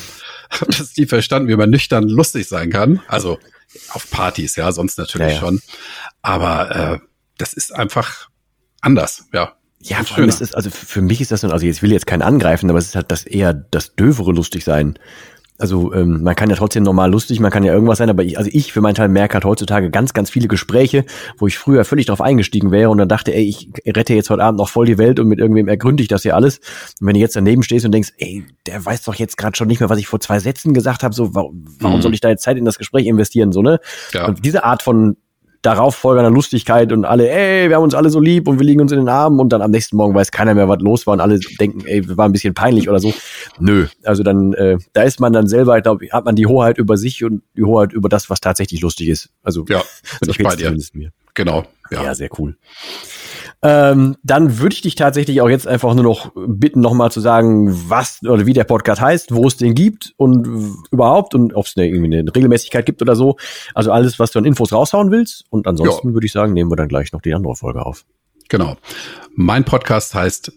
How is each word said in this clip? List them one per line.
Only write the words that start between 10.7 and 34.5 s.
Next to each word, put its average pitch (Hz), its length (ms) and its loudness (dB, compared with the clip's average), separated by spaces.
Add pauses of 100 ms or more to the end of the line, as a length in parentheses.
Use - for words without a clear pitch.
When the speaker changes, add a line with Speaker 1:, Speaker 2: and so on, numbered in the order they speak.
Speaker 2:
f-, - 40 -12 (140)
für 98 140 -4
mich 92 180 0
ist 131 100 -6
das 107 120 -2
so, 101 80 -2
also 82 160 -2
jetzt 85 160 -2
will 104 80 4
ich 107 40 4
jetzt - 120 -2
keinen 85 160 -2
angreifen, 92 480 2
aber 85 80 2
es 85 80 -2
ist - 100 -10
halt 87 160 -4
das 82 120 -6
eher 95 280 0
das - 420 -6
dövere 104 380 2
lustig 85 320 -4
sein. 73 340 -2 (600)
Also, 90 360 -2
ähm, 85 280 0
man 87 120 0
kann 107 160 -2
ja 95 60 -4
trotzdem 104 260 -2
normal 92 280 2
lustig, 110 300 0
man 104 100 2
kann 98 140 0
ja 90 80 2
irgendwas 110 240 4
sein, 113 140 2
aber 95 140 0
ich, 87 120 -8
also 104 160 -4
ich 147 220 -2
für 107 80 0
meinen 104 120 2
Teil 107 140 2
merke 98 260 2
halt 98 120 -2
heutzutage 101 440 -2
ganz, 110 220 -2
ganz - 160 -2
viele 117 200 -2
Gespräche, 131 580 0 (320)
wo 104 80 0
ich 98 100 -2
früher 131 300 2
völlig 135 180 0
drauf 101 160 -2
eingestiegen 104 520 0
wäre 110 180 4
und 104 80 2
dann 101 100 2
dachte, - 260 -2
„Ey, 107 100 2
ich - 260 -6 (160)
rette 117 260 0
jetzt 107 160 2
heute 98 160 0
Abend 110 140 2
noch 101 100 -2
voll 120 160 2
die 117 140 4
Welt 117 200 4
und 117 100 2
mit 104 100 2
irgendwem 110 300 2
ergründe 123 340 0
ich 104 60 -2
das 98 160 -2
hier 92 120 0
alles.“ 131 220 2 (420)
Und 101 60 -2
wenn 101 80 4
du 101 60 4
jetzt 113 160 0
daneben 107 260 4
stehst 120 240 -2
und 104 60 2
denkst, 107 260 0
„Ey, 98 260 -12 (220)
der 92 180 -12
weiß 107 200 -6
doch 110 100 -8
jetzt 110 240 -8
grad 107 180 -6
schon 113 120 -2
nicht 117 120 0
mehr, 113 80 2
was 107 100 0
ich 104 100 -6
vor 110 120 -4
zwei 104 200 -2
Sätzen 139 340 -2
gesagt 123 280 0
hab, 120 120 -2
so, 113 200 -2
wa-, 92 140 -2 (320)
warum 92 180 2
Speaker 1:
Mhm. 87 40 0
Speaker 2:
soll 113 100 2
ich 110 80 -4
da 117 80 2
jetzt 107 140 0
Zeit 131 160 -2
in 120 80 -2
das 110 100 0
Gespräch 120 300 -2
investieren?“ 107 460 2
So, 95 100 2
ne? 160 180 4 (320)
Speaker 1:
Ja. 87 140 -4
Speaker 2:
Und 95 180 -2
diese 151 200 0